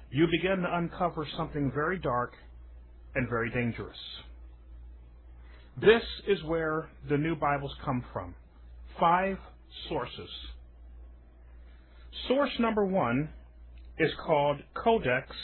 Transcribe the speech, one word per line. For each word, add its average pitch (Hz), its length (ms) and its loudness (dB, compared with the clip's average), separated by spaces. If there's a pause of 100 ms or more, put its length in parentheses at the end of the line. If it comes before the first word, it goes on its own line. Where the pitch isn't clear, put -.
you 160 180 4
begin 180 360 2
to 175 140 0
uncover 170 480 -2 (120)
something 147 360 -2
very 160 260 0
dark 123 340 0 (840)
and 123 140 0
very 117 220 0
dangerous. 113 460 -2 (1800)
This 220 260 8 (240)
is 180 160 2
where 156 460 0 (180)
the 143 100 4
new 160 180 2
Bibles 143 380 0 (120)
come 123 260 0
from. 90 240 -8 (640)
Five 185 380 4 (500)
sources. 123 420 -6 (2000)
Source 269 320 4
number 220 260 4
one 156 440 2 (680)
is 156 140 4 (140)
called 147 320 4 (160)
Codex 131 540 4 (160)